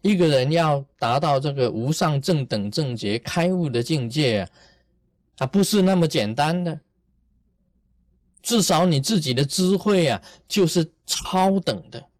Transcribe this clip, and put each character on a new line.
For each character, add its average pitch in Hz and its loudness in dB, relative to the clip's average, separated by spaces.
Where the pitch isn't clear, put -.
一 202 2
个 175 4
人 139 2
要 156 2
达 123 0
到 147 2
这 143 -2
个 127 0
无 117 -4
上 156 0
正 147 0
等 104 -4
正 127 -4
觉 107 -4
开 175 -2
悟 170 -2
的 120 -2
境 123 -4
界 123 0
啊， 95 -8
啊， 131 -4
不 196 0
是 202 0
那 190 4
么 165 2
简 113 -2
单 160 -2
的。 156 -8
至 233 0
少 175 2
你 156 2
自 190 0
己 131 -4
的 139 0
智 185 0
慧 180 2
啊， 110 -2
就 185 2
是 160 0
超 190 0
等 110 -6
的 131 -16